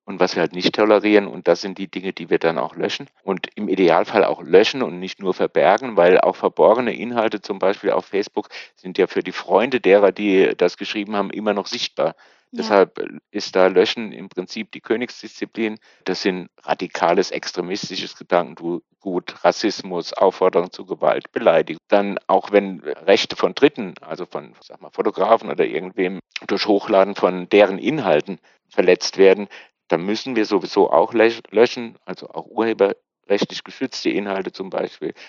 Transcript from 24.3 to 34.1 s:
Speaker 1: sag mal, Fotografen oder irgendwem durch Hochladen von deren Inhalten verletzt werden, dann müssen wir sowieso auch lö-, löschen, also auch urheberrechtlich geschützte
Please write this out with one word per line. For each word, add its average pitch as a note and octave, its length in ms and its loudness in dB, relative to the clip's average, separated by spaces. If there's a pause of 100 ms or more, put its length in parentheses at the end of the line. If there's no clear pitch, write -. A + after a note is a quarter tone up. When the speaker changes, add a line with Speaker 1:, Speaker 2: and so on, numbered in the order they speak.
Speaker 1:
sag - 200 -20
mal, - 100 -20
Fotografen G#2 600 0
oder E2 160 0
irgendwem F#2 520 -4 (300)
durch G2+ 180 -2
Hochladen G2 480 2
von F2+ 360 -2
deren G2 280 6
Inhalten F#2+ 640 0 (280)
verletzt - 500 2
werden, G2 280 6 (400)
dann E2+ 160 -2
müssen A2 340 -4
wir G#2+ 100 2
sowieso F#2+ 460 0
auch A2 200 4
lö-, A2+ 280 2 (100)
löschen, A#2 540 0
also - 260 -14
auch D#2+ 160 -12
urheberrechtlich - 1200 -2
geschützte - 460 -6